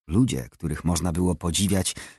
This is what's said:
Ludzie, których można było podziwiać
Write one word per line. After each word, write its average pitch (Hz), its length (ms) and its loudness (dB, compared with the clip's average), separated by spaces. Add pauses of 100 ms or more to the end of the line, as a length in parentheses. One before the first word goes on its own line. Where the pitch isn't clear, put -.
Ludzie, 80 440 2
których 78 320 -6
można 85 280 2
było 90 240 2
podziwiać 92 600 0 (240)